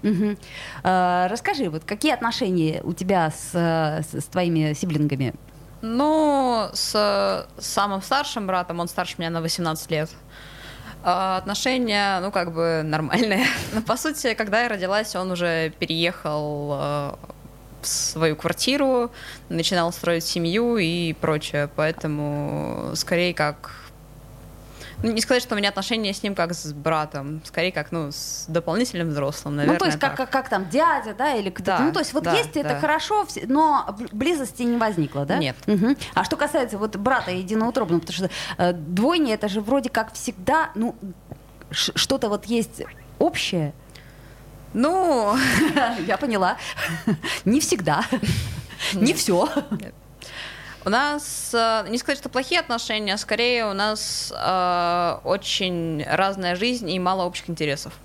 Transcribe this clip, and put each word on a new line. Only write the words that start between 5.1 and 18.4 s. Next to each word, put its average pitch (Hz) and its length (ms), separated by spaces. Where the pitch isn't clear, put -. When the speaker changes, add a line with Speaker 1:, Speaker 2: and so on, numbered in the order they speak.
Speaker 2:
Ну, 269 920
с, - 180
с - 80
самым 196 360
старшим 269 440
братом, 180 340
он 175 80
старше - 280
меня 165 140
на 165 100
восемнадцать 165 500
лет. 156 200
А, 185 360
отношения, 202 840
ну, 190 100
как 175 220
бы 165 320
нормальные. 190 640
<laughs> - 120
Но, 220 80
по 226 160
сути, 277 380
когда 214 280
я 240 60
родилась, 202 480
он 185 140
уже 165 480
переехал, 151 960
э, 143 380
в - 60
свою 156 500
квартиру, 254 720